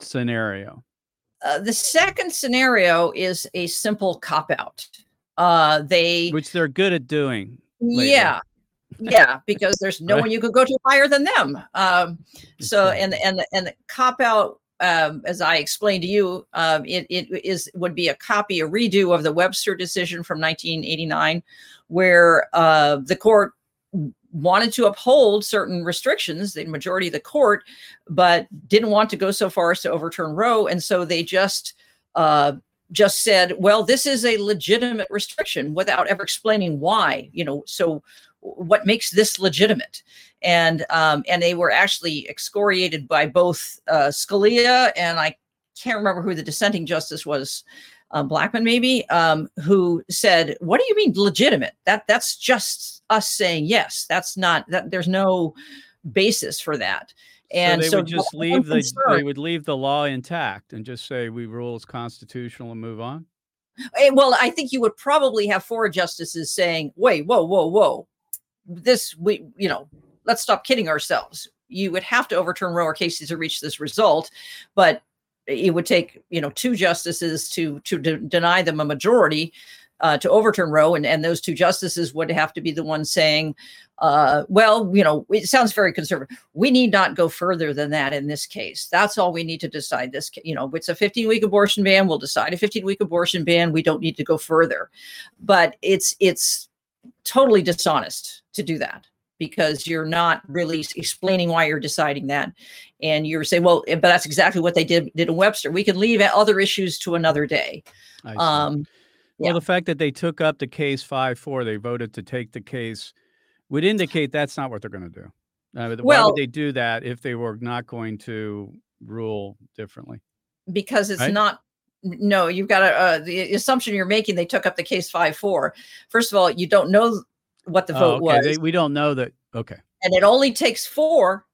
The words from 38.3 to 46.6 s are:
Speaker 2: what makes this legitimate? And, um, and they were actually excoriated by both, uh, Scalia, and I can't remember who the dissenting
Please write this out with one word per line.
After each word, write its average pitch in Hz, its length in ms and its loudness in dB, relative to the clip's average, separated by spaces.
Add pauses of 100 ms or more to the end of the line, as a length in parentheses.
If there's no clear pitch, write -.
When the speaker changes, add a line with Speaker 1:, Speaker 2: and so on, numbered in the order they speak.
Speaker 2:
what - 440 -2
makes 226 260 0
this 202 280 2
legitimate? 190 640 0 (400)
And, 165 480 2
um, 156 360 2
and 175 140 0
they 175 140 2
were 170 160 2
actually 165 580 0
excoriated 185 800 -2
by 156 180 2
both, 175 600 0
uh, 151 200 4
Scalia, 240 840 2
and 170 240 -2
I 156 180 -2 (380)
can't 233 220 -6
remember 196 240 -2
who 185 140 -4
the 160 80 -6
dissenting 170 420 -2